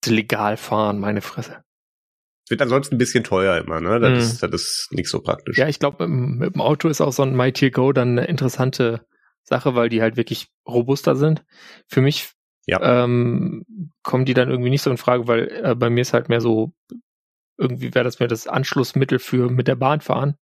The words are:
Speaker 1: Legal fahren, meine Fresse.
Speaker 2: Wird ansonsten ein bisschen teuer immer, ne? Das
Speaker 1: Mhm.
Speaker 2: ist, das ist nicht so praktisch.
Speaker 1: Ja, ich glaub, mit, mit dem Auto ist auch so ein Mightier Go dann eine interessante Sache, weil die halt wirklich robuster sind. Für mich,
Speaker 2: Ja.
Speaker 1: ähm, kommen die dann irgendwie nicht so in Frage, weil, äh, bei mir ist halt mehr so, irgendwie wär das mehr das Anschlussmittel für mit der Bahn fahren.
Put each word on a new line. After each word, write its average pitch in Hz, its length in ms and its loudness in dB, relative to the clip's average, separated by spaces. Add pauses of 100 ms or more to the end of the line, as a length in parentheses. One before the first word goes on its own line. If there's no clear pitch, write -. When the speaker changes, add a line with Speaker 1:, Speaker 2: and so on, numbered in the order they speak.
Speaker 1:
Legal 107 500 0
fahren, 104 440 0
meine 101 200 -2
Fresse. - 440 -12 (840)
Speaker 2:
Wird 143 140 0
ansonsten 139 320 0
ein 120 40 0
bisschen 120 260 2
teuer 92 340 2
immer, 80 220 -4
ne? 92 180 0
Das 117 120 4
Speaker 1:
Mhm. 123 80 4
Speaker 2:
ist, 117 260 0
das - 80 -2
ist - 400 -6
nicht - 160 -4
so - 120 -4
praktisch. - 380 -4
Speaker 1:
Ja, - 80 2
ich 147 140 -4
glaub, 143 180 -2
mit, 170 100 -4
mit 127 460 -2
dem - 60 -4
Auto 147 280 2
ist 151 120 0
auch 139 120 0
so 139 120 0
ein 131 100 -2
Mightier 127 380 2
Go 131 200 2
dann 123 260 2
eine 127 100 -2
interessante 127 760 -2 (380)
Sache, 127 320 0
weil 117 140 2
die 113 120 0
halt 113 160 0
wirklich 117 300 -4 (180)
robuster 123 520 0
sind. 151 280 0 (440)
Für - 140 2
mich, 143 280 0 (360)
Speaker 2:
Ja. 123 380 2
Speaker 1:
ähm, 120 600 0 (400)
kommen 131 200 0
die 127 100 0
dann 127 140 2
irgendwie 123 220 0
nicht 139 120 0
so 143 80 0
in 123 60 0
Frage, 123 300 0
weil, 117 220 2 (160)
äh, 123 100 2
bei 120 160 0
mir 120 120 2
ist 123 100 -4
halt 117 160 2
mehr 117 120 2
so, 113 320 0 (840)
irgendwie 123 380 -2
wär 123 80 2
das 123 160 -4
mehr 123 80 0
das 113 180 -4
Anschlussmittel 135 720 0
für 123 320 0
mit 127 160 0
der 135 100 2
Bahn 135 240 0
fahren. 139 420 -2